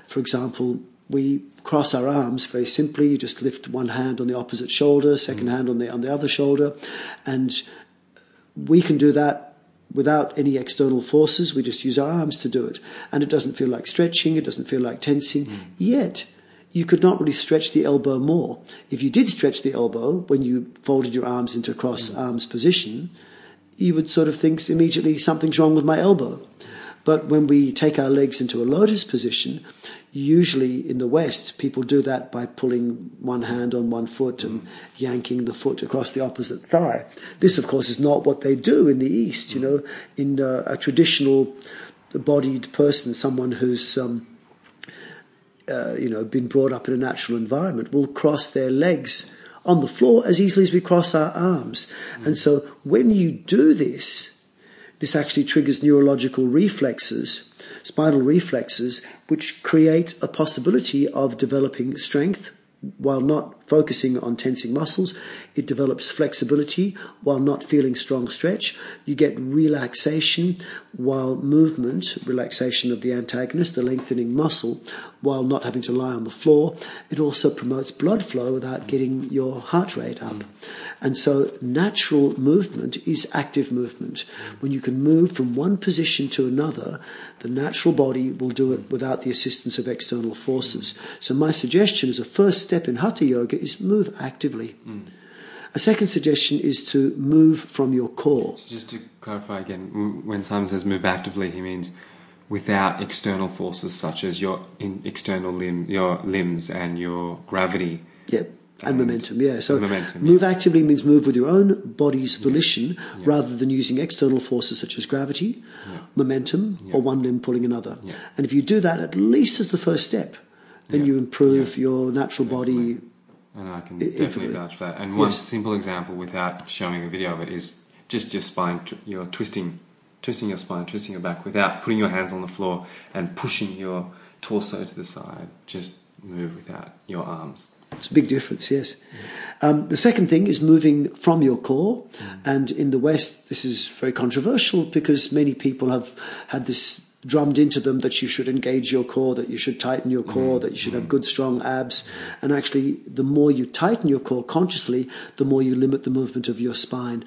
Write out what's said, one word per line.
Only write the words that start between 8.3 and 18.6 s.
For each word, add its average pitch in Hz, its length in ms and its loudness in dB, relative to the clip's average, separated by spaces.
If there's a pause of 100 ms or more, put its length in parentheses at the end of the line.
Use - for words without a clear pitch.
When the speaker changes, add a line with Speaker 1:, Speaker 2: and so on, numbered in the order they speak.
Speaker 1:
we 151 240 6
can 156 160 2
do 147 140 6
that 147 440 0 (380)
without 143 440 0
any 139 200 2
external 131 440 0
forces. 156 520 2
We 135 100 0
just 120 220 -6
use 135 140 0
our 147 120 0
arms 156 300 -2
to 123 80 -4
do 127 160 -2
it. - 140 -10 (320)
And 143 120 0
it 135 60 -2
doesn't 135 240 0
feel 135 160 -2
like 117 180 -4
stretching. 165 480 2
It 156 80 0
doesn't 123 240 -6
feel 131 140 0
like 120 200 -4
tensing. 143 440 0
Speaker 2:
Mm. 104 120 -10 (200)
Speaker 1:
Yet, 220 480 0 (460)
you 165 140 0
could 160 160 4
not 185 180 6
really 156 120 2
stretch - 400 0
the 151 140 4
elbow 135 340 2
more. 143 400 0 (320)